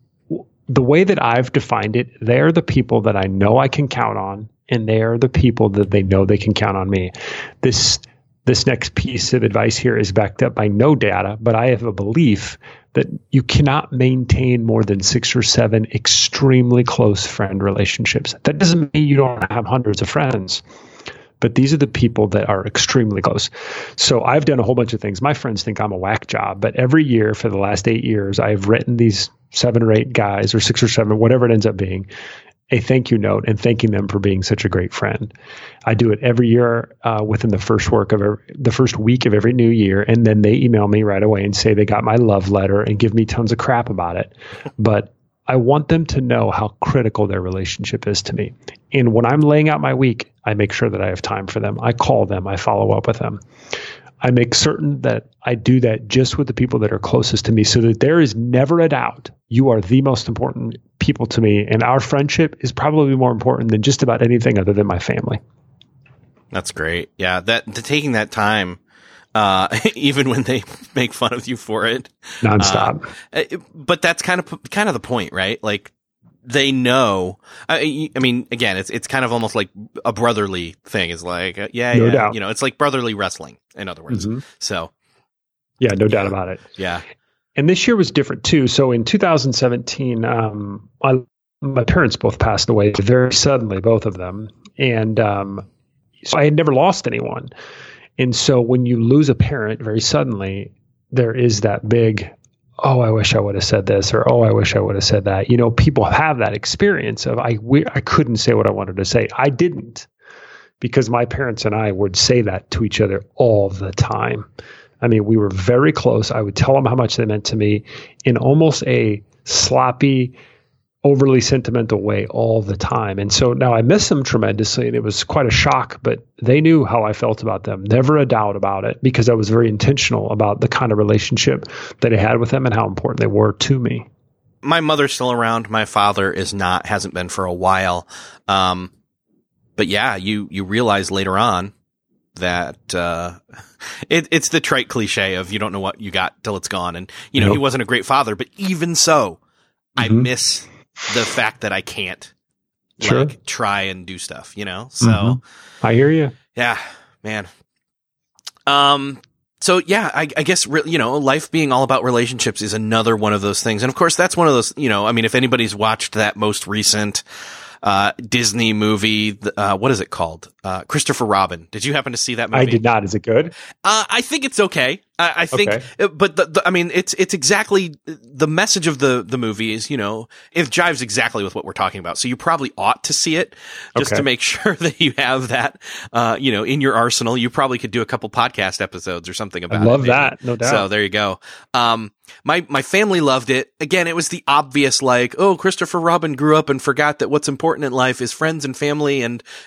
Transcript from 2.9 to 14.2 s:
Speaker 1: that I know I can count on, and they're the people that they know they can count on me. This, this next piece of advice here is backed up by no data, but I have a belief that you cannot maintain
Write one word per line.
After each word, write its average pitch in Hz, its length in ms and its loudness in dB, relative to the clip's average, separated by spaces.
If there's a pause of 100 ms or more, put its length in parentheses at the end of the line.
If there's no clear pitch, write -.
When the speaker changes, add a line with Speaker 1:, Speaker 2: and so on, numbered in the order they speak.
Speaker 1:
that 104 160 0
I 95 100 0
know 98 300 2
I 135 120 4
can 147 180 0
count 113 300 -2
on, 98 320 -8 (200)
and 113 180 -2
they're 110 300 2
the 127 120 2
people 113 400 2
that 101 220 0
they 101 120 2
know 95 220 2
they 101 120 2
can 104 160 -2
count 101 240 -2
on 95 120 -4
me. 92 220 -2 (480)
This, - 400 0 (460)
this 127 200 2
next - 300 -2
piece - 380 -2
of 117 100 2
advice 110 320 0
here 117 220 0
is 98 160 0
backed 101 280 0
up 127 140 0
by 107 140 0
no 123 260 4
data, 101 460 0
but 113 140 2
I 117 160 2
have 117 120 -2
a 113 80 -2
belief 107 680 0 (360)
that - 140 0 (240)
you 127 120 4
cannot 143 500 2
maintain 127 720 2